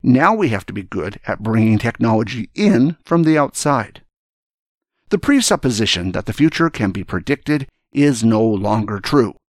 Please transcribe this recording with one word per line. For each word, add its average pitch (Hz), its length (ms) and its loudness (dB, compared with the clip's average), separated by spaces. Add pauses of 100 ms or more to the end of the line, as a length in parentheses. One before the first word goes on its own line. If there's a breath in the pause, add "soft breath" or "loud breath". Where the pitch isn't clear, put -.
Now 151 320 4
we 190 140 0
have 101 180 -4
to - 60 -14
be 95 100 -8
good 92 420 -8
at 101 160 -6
bringing 110 360 2
technology 117 760 -2
in 170 520 2
from 170 180 2
the 156 140 2
outside. 139 680 -2 (1040)
The 208 80 2
presupposition 120 960 0
that 90 140 -4
the 110 80 -6
future 160 360 0
can 101 220 -2
be 95 120 -6
predicted 139 640 -4 (260)
is 139 300 2
no 113 200 2
longer 104 560 -2
true. 120 360 0 (140)